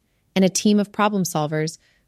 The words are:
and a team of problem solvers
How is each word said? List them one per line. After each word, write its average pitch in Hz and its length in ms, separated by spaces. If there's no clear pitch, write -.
and 190 80
a 185 40
team 208 320
of 202 120
problem 208 300
solvers 156 560